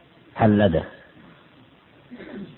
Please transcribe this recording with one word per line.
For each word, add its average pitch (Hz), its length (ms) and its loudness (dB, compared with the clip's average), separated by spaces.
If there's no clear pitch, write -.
tanladi. 104 460 2